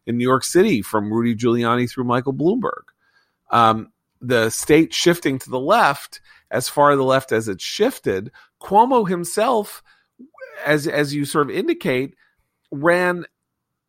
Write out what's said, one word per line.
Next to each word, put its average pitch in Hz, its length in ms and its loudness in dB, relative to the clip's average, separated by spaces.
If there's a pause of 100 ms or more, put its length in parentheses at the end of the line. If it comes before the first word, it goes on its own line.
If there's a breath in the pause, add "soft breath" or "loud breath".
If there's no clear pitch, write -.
in 117 120 -4
New 120 80 -2
York 127 180 2
City 175 400 2
from 107 300 -4
Rudy 117 240 0
Giuliani 120 520 0
through 131 160 -6
Michael 123 300 -2
Bloomberg. 185 540 -2 (640)
Um, 110 420 2 (280)
the 120 300 2
state 160 420 2
shifting 170 460 0
to 123 120 -14
the 127 100 -4
left, 160 600 0 (300 soft breath)
as - 180 -4
far 143 220 4
to 143 60 4
the 135 80 2
left 131 260 2
as 113 160 0
it 98 140 -6
shifted, 123 720 -4 (280 soft breath)
Cuomo 226 480 2
himself, 202 760 -2 (840)
as, 147 220 0
as 147 260 -2
you 147 100 -2
sort 143 240 0
of 113 80 -6
indicate, 180 600 -4 (560)
ran, 175 540 -2 (640)